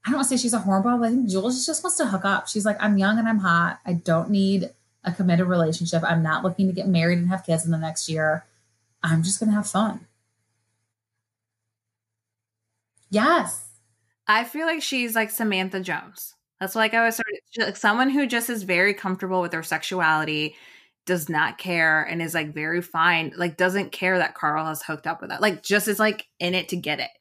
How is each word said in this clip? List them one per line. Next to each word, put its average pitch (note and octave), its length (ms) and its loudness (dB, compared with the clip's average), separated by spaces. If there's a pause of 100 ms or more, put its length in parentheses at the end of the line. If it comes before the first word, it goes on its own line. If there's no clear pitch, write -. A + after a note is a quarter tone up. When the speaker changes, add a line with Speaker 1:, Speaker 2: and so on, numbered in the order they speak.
Speaker 1:
I G#3+ 40 -2
don't C#4+ 80 2
wanna C4+ 100 0
say C4 80 0
she's A#3+ 180 0
a A3+ 60 2
hornball, G3 400 2
but A#3 80 2
I - 40 2
think B3 180 2
Jules A3+ 360 0
just D#4+ 200 -4
wants F4+ 140 -2
to D4+ 80 2
hook F#3+ 180 -2
up. G3 240 0
She's G#3 160 -2
like, G#3 160 2
"I'm G#3 160 4
young G3+ 200 4
and A3+ 120 2
I'm A3 100 2
hot. E3+ 460 2
I F3+ 80 -2
don't E3 360 0
need G3 420 2 (340)
a F3 80 -2
committed F3+ 340 2
relationship. E3 560 2
I'm E3 180 2
not D#3 220 0
looking F#3 240 2
to F3+ 60 0
get F3+ 160 -2
married F3 300 4
and F3 100 2
have F#3 160 -2
kids E3 180 0
in E3 80 0
the D#3+ 60 2
next D#3+ 320 -6
year. D#3 340 0 (600)
I'm E3 200 2
just F#3+ 160 -2
gonna G#3+ 140 2
have G#3 160 0
fun." G#3 360 -2 (3000)
Yes. B3 600 2 (580)
Speaker 2:
I A3 160 4
feel D4+ 240 -6
like D#4+ 140 -2
she's A#3+ 340 -2
like A3 160 2
Samantha F#3+ 480 -2
Jones. - 540 -8 (260)
That's F#3+ 160 -6
like A3 180 2
I A#3 120 4
was A3+ 100 2
sort A3+ 160 -6
of, - 80 -10 (120)
she's, A#3 120 -2
like, G3+ 140 -4
someone A#3 320 2
who C#4 180 2
just A#3 220 -2
is A3+ 140 -4
very F#3 300 2
comfortable F#3 480 -2
with E3+ 120 -4
her D#3+ 100 -4
sexuality, D#3 920 0 (500)
does E3+ 240 -2
not D#3+ 300 0
care, D#3+ 420 2
and E3 200 -6
is, E3 120 -6
like, D3+ 200 -4
very D#3+ 280 -4
fine, E3 560 0
like, F3 200 -4
doesn't F#3 340 0
care F#3 260 0
that E3+ 160 0
Carl D#3 320 -2
has D#3 160 -6
hooked D3+ 240 -8
up D#3+ 160 -6
with - 80 -12
that. - 120 -6
Like, G3+ 220 0
just G#3 240 0
is, G3+ 120 -2
like, G#3+ 260 0 (140)
in F3 160 -2
it F3+ 140 -4
to F3+ 80 -4
get D3+ 220 -4
it. B2 220 -8